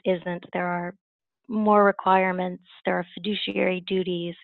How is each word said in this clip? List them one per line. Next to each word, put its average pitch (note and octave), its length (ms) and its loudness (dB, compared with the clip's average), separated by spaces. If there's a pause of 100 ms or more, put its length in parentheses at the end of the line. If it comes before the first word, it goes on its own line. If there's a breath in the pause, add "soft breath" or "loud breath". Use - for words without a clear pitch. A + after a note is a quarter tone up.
isn't. F3 380 -4 (100)
There F3+ 140 -4
are F3 260 -6 (540)
more G#3 360 4
requirements. F#3 800 2 (220)
There F#3 140 0
are F3+ 60 -6 (100)
fiduciary F#3+ 720 -2
duties. F3 560 -4